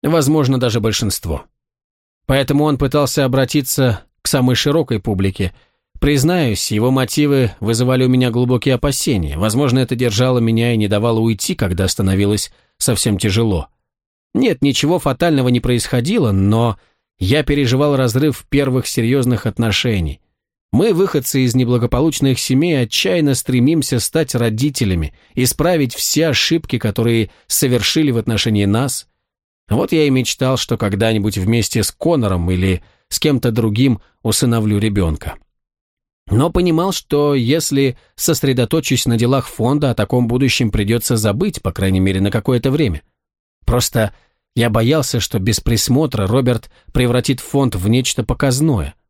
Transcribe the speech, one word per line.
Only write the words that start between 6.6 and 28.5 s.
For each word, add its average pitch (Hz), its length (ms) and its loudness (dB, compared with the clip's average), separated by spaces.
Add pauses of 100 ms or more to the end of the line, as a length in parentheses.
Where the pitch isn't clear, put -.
его 110 200 2
мотивы 135 720 0
вызывали 123 440 0
у 127 40 2
меня 127 220 2
глубокие 123 440 0
опасения. 107 640 -2
Возможно, 120 400 0
это 127 180 -2
держало 123 420 0
меня 117 340 2
и 117 40 0
не 107 120 0
давало 110 320 0
уйти, 113 340 -2
когда 95 340 -2
становилось 101 640 0 (260)
совсем 107 400 -2
тяжело. 104 500 0 (680)
Нет, 233 280 0
ничего 143 360 0
фатального 139 500 0
не 123 120 2
происходило, 127 720 0
но 107 460 2 (400)
я 131 240 0
переживал 139 540 2
разрыв 131 520 0
первых 131 380 0
серьезных 120 600 0
отношений. 104 720 -2 (520)
Мы, 196 200 2
выходцы 160 480 0
из 123 140 0
неблагополучных 127 840 0
семей, 139 440 0
отчаянно 156 520 0
стремимся 127 640 0
стать 156 360 -2
родителями, 113 800 -2 (200)
исправить 143 600 0
все - 340 -2
ошибки, 151 500 -2
которые 113 520 0 (160)
совершили 131 640 0
в 113 80 0
отношении 107 480 0